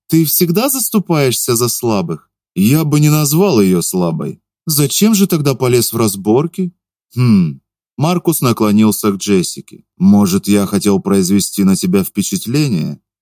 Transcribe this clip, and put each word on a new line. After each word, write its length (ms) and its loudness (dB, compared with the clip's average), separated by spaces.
"Ты 160 2
всегда 420 0
заступаешься 880 -2
за 140 -2
слабых?" 580 -4
"Я 300 2
бы 160 0
не 80 4
назвал 540 2
её 180 2
слабой". 640 -4
"Зачем 480 0
же 120 2
тогда 280 -2
полез 400 0
в 20 -4
разборки?" 800 -2
"Хм". 440 2
Маркус 460 -2
наклонился 680 2
к 60 -4
Джессике. 680 -4
"Может, 520 2
я 180 0
хотел 340 0
произвести 640 0
на 120 4
тебя 280 -2
впечатление?" 960 -4